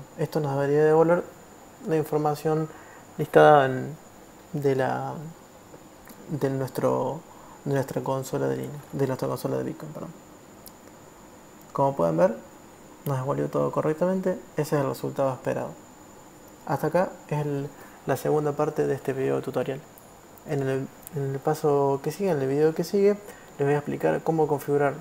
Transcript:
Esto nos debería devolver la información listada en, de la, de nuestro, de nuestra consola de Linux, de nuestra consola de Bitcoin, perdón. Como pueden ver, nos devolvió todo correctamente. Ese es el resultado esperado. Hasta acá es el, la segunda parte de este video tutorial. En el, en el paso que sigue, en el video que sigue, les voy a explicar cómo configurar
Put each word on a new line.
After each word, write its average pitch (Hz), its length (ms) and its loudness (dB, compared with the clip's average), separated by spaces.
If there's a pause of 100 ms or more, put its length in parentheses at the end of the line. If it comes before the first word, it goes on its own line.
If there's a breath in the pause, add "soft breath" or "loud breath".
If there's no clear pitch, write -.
(180)
Esto 160 200 -2
nos 143 160 -2
debería 143 300 4
devolver 160 400 6 (640)
la 160 80 2
información 156 720 0 (500 loud breath)
listada 151 480 8
en, 131 300 -4 (560)
de 139 240 0
la, 131 380 -2 (1120)
de 143 220 -2
nuestro, 131 680 -2 (440 loud breath)
de 143 100 -2
nuestra 135 280 -2
consola 135 440 -4
de 135 120 0
Linux, 135 200 -10 (140)
de 139 140 0
nuestra 131 220 -4
consola 131 280 -4
de 131 80 -4
Bitcoin, 151 280 -10
perdón. - 180 -12 (1600)
Como 139 220 0
pueden 165 220 0
ver, 190 200 4 (680)
nos 139 140 -2
devolvió 143 300 -2
todo 143 220 0
correctamente. 180 680 0 (180)
Ese 151 200 0
es 143 60 2
el 135 60 0
resultado 135 440 -2
esperado. 127 380 -4 (960)
Hasta 156 220 -2
acá 175 240 2 (180)
es 147 160 -2
el, 143 240 -4 (380 loud breath)
la 135 100 0
segunda 147 360 0
parte 147 340 0
de 143 80 0
este 135 180 -4
video 135 300 0
tutorial. 131 380 -4 (680)
En 143 160 -2
el, 135 260 -2 (260)
en 139 200 -4
el 135 40 -6
paso 143 640 2
que 151 100 -4
sigue, 196 180 -2
en 147 100 0
el 135 80 0
video 151 260 2
que 170 80 -4
sigue, 202 360 2 (400 loud breath)
les 143 80 0
voy 143 80 2
a - 20 2
explicar 147 460 0
cómo 160 260 2
configurar 143 520 0